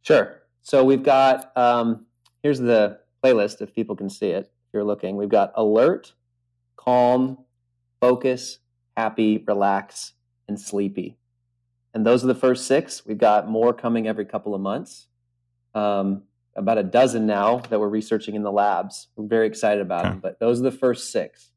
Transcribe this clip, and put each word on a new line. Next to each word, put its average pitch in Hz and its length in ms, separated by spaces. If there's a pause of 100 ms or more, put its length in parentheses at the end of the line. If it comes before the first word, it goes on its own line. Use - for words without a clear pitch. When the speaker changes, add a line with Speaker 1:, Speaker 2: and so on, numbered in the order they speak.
Speaker 1:
Sure. - 400 (220)
So 139 220
we've 135 180
got, 135 540
um, 120 500 (360)
here's 147 160
the 113 400 (240)
playlist 110 380
if 107 140
people 107 200
can 98 160
see 98 200
it, 92 160
if - 260
you're 104 120
looking. 101 320
We've 101 120
got 98 260
alert, 113 600 (640)
calm, 127 640 (600)
focus, 127 580 (380)
happy, 110 500
relax, 98 680 (340)
and 101 120
sleepy. 98 580 (760)
And 110 100
those 120 200
are - 20
the 127 80
first 127 320
six. - 400
We've 110 120
got 107 300
more 113 240
coming 117 360
every 107 160
couple 101 300
of 98 60
months. 104 460 (680)
Um, 101 500 (300)
about 107 220
a 104 60
dozen 113 420
now 107 340 (120)
that 107 100
we're 104 80
researching 107 460
in 107 80
the 101 100
labs. 101 640
We're 107 100
very 110 200
excited 107 340
about 90 240
Speaker 2:
Okay. 95 60
Speaker 1:
them, 95 100
but - 180
those 120 220
are 127 40
the 131 60
first 127 400
six. - 460